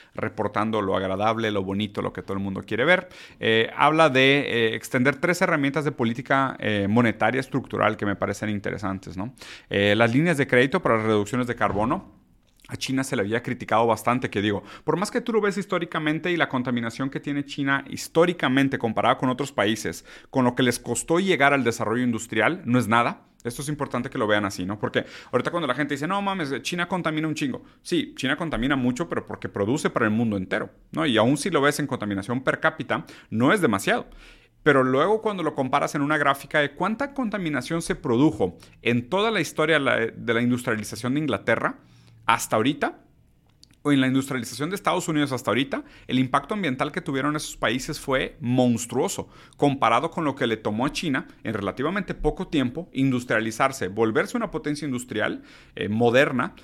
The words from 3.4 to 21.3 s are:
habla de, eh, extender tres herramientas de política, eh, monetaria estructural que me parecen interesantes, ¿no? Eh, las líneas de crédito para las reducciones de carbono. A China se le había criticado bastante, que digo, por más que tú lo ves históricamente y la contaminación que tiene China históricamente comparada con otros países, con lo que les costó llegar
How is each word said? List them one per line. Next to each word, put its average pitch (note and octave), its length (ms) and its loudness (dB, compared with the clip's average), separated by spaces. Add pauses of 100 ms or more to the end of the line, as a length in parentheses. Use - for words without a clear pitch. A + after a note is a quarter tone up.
habla D#3 340 6
de, C3+ 300 6
eh, A#2 360 0
extender C3 420 0
tres F3 260 0
herramientas D3 420 0
de D3 60 -2
política, C3 680 0
eh, G2+ 300 0
monetaria A2+ 500 4
estructural G#2+ 580 0
que G#2+ 100 -2
me G2+ 80 -2
parecen G2+ 340 -4
interesantes, G2 680 -6
¿no? G#2+ 200 -8 (340)
Eh, G2+ 260 4
las A2+ 160 4
líneas D#3 260 2
de C3+ 100 0
crédito C3+ 340 4
para A#2+ 160 2
las A2 80 -2
reducciones A2 400 2
de A#2+ 100 -4
carbono. G#2+ 640 -2 (520)
A - 60 -12
China C3+ 300 -4
se C3+ 100 -4
le A2 60 0
había G#2 200 -2
criticado A#2 460 0
bastante, A#2+ 420 0
que G2+ 120 -2
digo, G2+ 200 0 (220)
por D#3 140 0
más G3+ 120 -4
que A#3+ 120 -4
tú A#3+ 100 -6
lo A3 80 2
ves G3+ 180 0
históricamente E3+ 760 -2
y - 20 0
la D3+ 140 2
contaminación B2 600 -2
que D3 120 -8
tiene C#3+ 240 -4
China C#3 440 -2
históricamente C#3 880 2
comparada A2 400 2
con C3 120 0
otros C3 240 -4
países, G#2 500 -2 (260)
con B2+ 140 2
lo B2 100 4
que C3+ 100 2
les A#2+ 140 2
costó E3 440 -2
llegar C#3+ 320 4